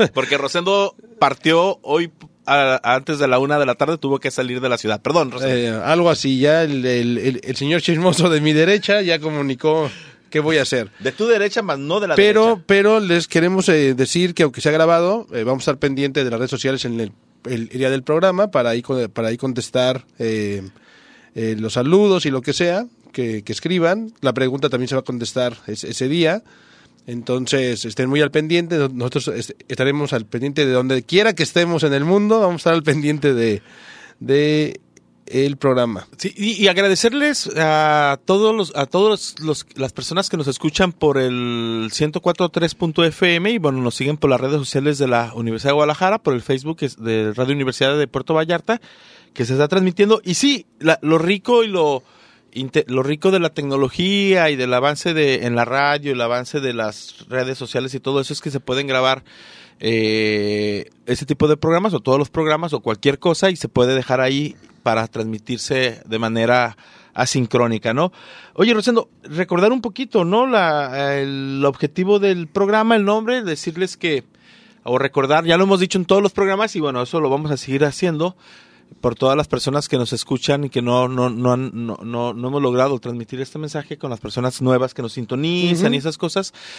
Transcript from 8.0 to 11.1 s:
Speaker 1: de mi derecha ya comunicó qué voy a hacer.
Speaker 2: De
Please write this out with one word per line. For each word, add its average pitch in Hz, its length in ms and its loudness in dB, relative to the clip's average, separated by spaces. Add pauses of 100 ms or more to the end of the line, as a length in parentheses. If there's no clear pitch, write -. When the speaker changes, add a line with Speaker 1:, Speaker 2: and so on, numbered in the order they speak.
Speaker 1:
de 156 120 2
mi 151 120 2
derecha 202 480 2
ya 170 180 0
comunicó 151 720 -2 (400)
qué 151 80 0
voy 156 180 2
a 139 60 2
hacer. 120 260 -2 (100)
Speaker 2:
De 123 120 -2